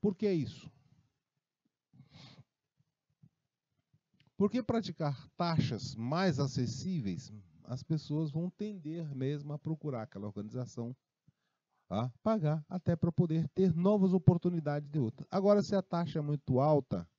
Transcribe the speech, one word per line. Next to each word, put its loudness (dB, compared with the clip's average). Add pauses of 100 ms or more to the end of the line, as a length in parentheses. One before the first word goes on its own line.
Por 0
que 0
isso? -2 (3750)
Porque 2
praticar -4
taxas 0
mais 0
acessíveis, -4 (320)
as -10
pessoas -4
vão -4
tender -8
mesmo -4
a -8
procurar -6
aquela -10
organização, -8 (920)
a -2 (120)
pagar 0
até -2
pra 0
poder 2
ter 4
novas 4
oportunidades 2
de -2
outra. -2
Agora, 6
se -2
a 2
taxa -4
é -2
muito 0
alta 2 (120)